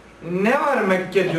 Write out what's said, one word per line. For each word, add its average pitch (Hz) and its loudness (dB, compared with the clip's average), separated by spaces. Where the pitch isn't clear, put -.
ne 214 2
var 277 0
Mekke 185 0